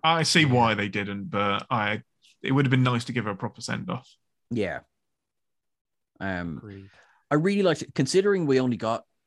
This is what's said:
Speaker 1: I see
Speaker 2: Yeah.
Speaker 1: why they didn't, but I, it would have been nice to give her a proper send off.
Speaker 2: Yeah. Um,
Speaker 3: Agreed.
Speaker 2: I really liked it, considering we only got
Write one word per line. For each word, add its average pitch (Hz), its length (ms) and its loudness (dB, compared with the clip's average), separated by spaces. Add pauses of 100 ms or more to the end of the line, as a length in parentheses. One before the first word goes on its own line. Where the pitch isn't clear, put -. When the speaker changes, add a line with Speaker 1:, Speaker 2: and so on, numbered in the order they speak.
Speaker 1:
I 165 180 4
see 160 200 4
Speaker 2:
Yeah. 143 120 4
Speaker 1:
why 117 220 6
they 104 140 -2
didn't, 101 420 -6
but 101 400 -2
I, 107 320 0 (400)
it - 80 -2
would 139 140 4
have 127 60 0
been 131 120 4
nice 120 220 0
to - 80 -6
give 113 120 -2
her 107 60 -4
a 101 40 -6
proper 117 260 -10
send 107 280 -6
off. - 180 -8 (440)
Speaker 2:
Yeah. 95 300 -4 (1400)
Um, 87 380 -6
Speaker 3:
Agreed. 98 320 -18 (420)
Speaker 2:
I 147 40 2
really 196 280 0
liked 165 180 0
it, - 140 -14
considering 190 500 2
we 135 140 4
only 123 180 0
got 110 260 -2 (240)